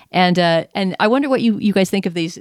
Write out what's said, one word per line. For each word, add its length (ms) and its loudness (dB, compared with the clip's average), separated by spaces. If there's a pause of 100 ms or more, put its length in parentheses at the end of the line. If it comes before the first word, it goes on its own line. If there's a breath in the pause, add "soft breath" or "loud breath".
(120)
And, 280 2
uh, 260 2 (100)
and 240 -4
I 80 2
wonder 200 0
what 140 0
you, 160 2
you 160 0
guys 160 2
think 160 -2
of 80 -4
these, 280 -4